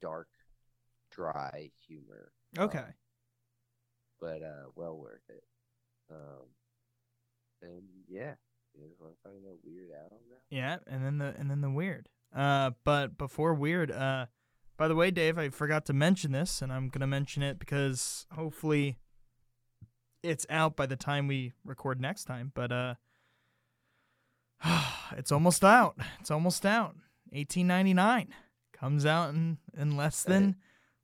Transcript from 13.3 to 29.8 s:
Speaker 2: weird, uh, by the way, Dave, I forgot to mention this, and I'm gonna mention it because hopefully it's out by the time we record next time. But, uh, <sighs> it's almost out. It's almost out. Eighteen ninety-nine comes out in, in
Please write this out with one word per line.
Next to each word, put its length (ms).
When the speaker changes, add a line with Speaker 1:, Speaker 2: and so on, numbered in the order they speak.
Speaker 2:
weird, 380
uh, 360
by 100
the 60
way, 160
Dave, 280
I 120
forgot 360
to 60
mention 400
this, 300
and 100
I'm 160
gonna 180
mention 360
it 160
because 720
hopefully 640
it's 260
out 280
by 100
the 100
time 320
we 240
record 360
next 240
time. 300
But, 180
uh, 220
<sighs> 500
it's 200
almost 300
out. 360
It's 100
almost 340
out. 320
Eighteen 340
ninety-nine 640
comes 340
out 280
in, 240
in 200